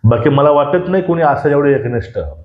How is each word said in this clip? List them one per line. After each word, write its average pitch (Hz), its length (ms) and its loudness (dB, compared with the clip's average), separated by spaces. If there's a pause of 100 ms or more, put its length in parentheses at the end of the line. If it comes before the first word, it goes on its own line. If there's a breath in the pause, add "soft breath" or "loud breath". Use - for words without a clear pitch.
बाकी 117 260 2
मला 143 220 4
वाटत 160 360 0
नाही 185 160 -2
कोणी 165 180 -2
असं 147 280 0
एवढं 143 200 0
एकनिष्ठ. 120 500 -4 (260)